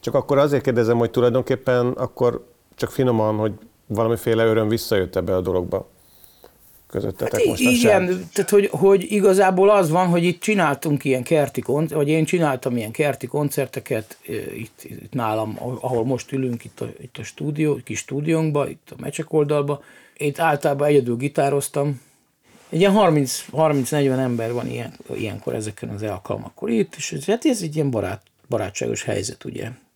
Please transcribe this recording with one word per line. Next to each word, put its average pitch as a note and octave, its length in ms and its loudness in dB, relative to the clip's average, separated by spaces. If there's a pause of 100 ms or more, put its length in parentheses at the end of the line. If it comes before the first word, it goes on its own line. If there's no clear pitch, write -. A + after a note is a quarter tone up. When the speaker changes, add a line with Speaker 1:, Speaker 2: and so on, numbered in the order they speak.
Speaker 1:
Csak - 140 -6
akkor C#3 240 2
azért C#3+ 240 2
kérdezem, A#2 360 2
hogy A#2 120 2
tulajdonképpen B2 760 2
akkor B2 600 -2 (280)
csak - 160 -4
finoman, A2 460 2
hogy G#2+ 160 0 (340)
valamiféle A2+ 580 2
öröm A2 240 4
visszajött G#2+ 480 0
ebbe F#2 200 0
a F#2 40 2
dologba F#2 480 -2 (960)
közöttetek - 460 -6
Speaker 2:
Hát B4+ 120 2
i-, F#4+ 40 4
Speaker 1:
most B3+ 180 0
a B3+ 40 4
Speaker 2:
igen, A3 360 4
Speaker 1:
srác- F3+ 260 -4
Speaker 2:
tehát - 180 -2
hogy, G3+ 220 4
hogy F#3+ 400 4
igazából F#3+ 580 4
az G3 200 4
van, F3+ 180 2
hogy F3 160 4
itt F3 160 0
csináltunk D#3 640 0
ilyen B2+ 180 2
kerti C#3+ 380 0
konc-, D3 320 -2
vagy D3 160 0
én D#3+ 160 4
csináltam C#3+ 520 0
ilyen A2+ 140 -4
kerti C#3+ 360 -2
koncerteket, C#3 1000 -4
ö, - 60 -10
itt, - 500 -10
itt - 300 -16
nálam, A2 440 -4 (240)
ahol B2 240 -2
most B2+ 280 -4
ülünk, B2+ 320 -4
itt - 160 -16
a, A#2 60 -6 (140)
itt - 180 -18
a - 40 -10
stúdió, D3 640 -4
kis G2+ 140 -8
stúdiónkba, D3 680 -2
itt C#3+ 220 -16
a - 100 -18
Mecsek D#3 320 -8
oldalba. D3 500 0 (340)
Itt D3 220 -4
általában D3 500 2
egyedül B2 280 4
gitároztam. C#3 840 -2 (680)
Egy D#3+ 120 -4
ilyen G3 120 6
harminc, E3 600 4
harminc-negyven C#3+ 680 2
ember A#2+ 340 -2
van A#2+ 140 -4
ilyen, A#2+ 260 -8 (220)
ilyenkor G#2+ 400 -6
ezeken G#2+ 340 -8
az G#2 140 -8
alkalmakkor G#2 680 -8
itt, A3+ 260 0
és - 160 -10
ez, C#3+ 120 -8
hát - 200 -2
ez B3 180 2
egy D#3 120 -6
ilyen D3 160 0
barát-, G2 320 -4 (260)
barátságos A2+ 540 -4
helyzet, G#2+ 420 -6
ugye. - 240 -10 (280)